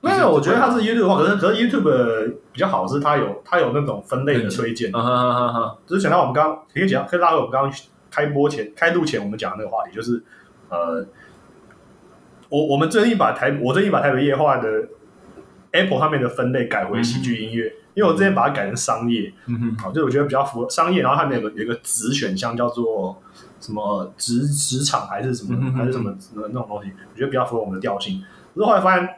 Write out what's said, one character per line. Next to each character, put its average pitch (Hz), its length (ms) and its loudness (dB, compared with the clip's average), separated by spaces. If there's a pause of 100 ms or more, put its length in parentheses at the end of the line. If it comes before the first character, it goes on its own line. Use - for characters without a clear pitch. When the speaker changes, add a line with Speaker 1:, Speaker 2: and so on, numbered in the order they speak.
Speaker 1:
没 370 160 2
有， 269 140 6
我 151 100 6
觉 - 100 0
得 233 80 4
它 254 120 4
是 247 120 2
Speaker 2:
已 - 20 2
经 226 100 2
Speaker 1:
YouTube 208 140 4
化， - 80 4
可 156 120 4
是， 208 80 4
可 190 160 2
是 226 80 0
YouTube 123 760 2 (180)
比 127 80 -8
较 190 80 2
好， 95 180 0
是 139 140 -2
它 147 160 2
有， 104 280 -2
它 175 140 0
有 131 140 2
那 147 100 0
种 107 200 -4
分 127 220 -4
类 131 180 2
的 104 60 -4
推 113 240 -4
荐。 110 180 -4
Speaker 2:
嗯， 117 100 -2
嗯， 120 60 0
嗯， 123 500 2
嗯。 110 200 -4 (100)
Speaker 1:
就 175 100 -2
是 196 60 2
讲 190 80 2
到 175 100 4
我 143 60 4
们 131 60 -4
刚 151 160 2
刚， 160 140 -6 (100)
可 151 80 -4
以 190 80 2
讲， 135 180 0
可 175 100 -2
以 175 40 2
拉 170 100 4
回 160 60 2
我 139 60 2
们 - 80 -4
刚 131 120 0
刚 139 100 -2 (380)
开 147 160 0
播 143 220 2
前， 110 280 -6
开 165 140 2
录 170 140 0
前 113 180 -2
我 101 60 -6
们 107 80 -6
讲 98 160 -4
的 104 60 -10
那 107 60 -6
个 98 40 -8
话 113 180 -4
题， - 80 -20
就 110 60 -8
是， 117 220 -2 (460)
呃， 85 360 -4 (1400)
我， 147 200 2
我 139 80 4
们 160 120 2
最 214 200 4
近 226 100 2
把 110 140 4
台-， 143 300 0
我 127 120 0
最 196 80 4
近 202 80 2
把 139 100 2
台 139 120 2
北 131 120 2
夜 139 120 2
话 139 220 2
的 110 300 -2 (840)
Apple 180 260 2
上 151 120 2
面 139 120 0
的 117 60 0
分 127 240 -2
类 127 140 0
改 104 180 -2
回 107 180 -2
喜 120 180 -2
剧 117 220 -2
音 110 100 -8
乐， 113 140 -2
Speaker 2:
嗯 - 40 -4
哼。 - 140 -20 (100)
Speaker 1:
因 208 100 2
为 180 40 6
我 160 60 4
之 - 80 2
前 196 100 4
把 120 160 2
它 143 60 -2
改 101 120 -2
成 107 100 -6
商 117 340 -2
业， 104 220 -2 (140)
Speaker 2:
嗯 120 120 -4 (180)
哼。 - 120 -10
Speaker 1:
哦， - 40 -8
就 151 120 0
我 131 40 0
觉 127 100 2
得 143 60 2
比 135 60 -4
较 135 140 2
符 120 180 -6
合 123 80 -4
商 170 220 0
业， 175 100 2
然 127 80 2
后 143 60 4
他 160 80 2
们 139 100 -2
有 113 80 -2
个， 107 140 -6
有 104 80 -6
一 - 20 -6
个 117 160 -4
子 113 300 -2
选 113 260 -2
项 117 180 -4
叫 120 120 0
做 110 520 -4 (380)
什 - 140 -12
么 104 440 -4
职-， 123 300 -2
职 143 380 -2
场 - 240 -2
还 104 120 -6
是 127 140 -2
什 107 100 -10
么， 123 140 -4
Speaker 2:
嗯 - 20 -2
哼 131 40 0
哼 127 80 -2
哼。 127 80 -2
Speaker 1:
还 120 60 -2
是 127 60 0
什 127 60 -4
么， 101 220 -6
什 - 180 -18
么 107 80 -10
那 110 80 -10
种 120 140 -6
东 104 160 -10
西， 98 80 -12 (200)
我 107 60 -20
觉 123 60 -2
得 - 20 -4
比 139 60 -6
较 127 120 0
符 120 120 -6
合 113 40 0
我 104 60 -6
们 95 80 -6
的 92 60 -8
调 101 180 -4
性。 95 240 -6 (320)
可 180 60 -6
是 214 40 2
后 233 80 4
来 190 80 4
发 185 160 4
现 180 220 0